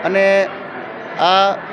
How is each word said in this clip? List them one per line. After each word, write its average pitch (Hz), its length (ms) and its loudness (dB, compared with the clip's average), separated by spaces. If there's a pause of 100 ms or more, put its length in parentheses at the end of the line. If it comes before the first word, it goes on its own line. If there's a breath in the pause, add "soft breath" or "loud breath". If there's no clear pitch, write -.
અને 196 460 2 (680)
આ 190 320 4 (220)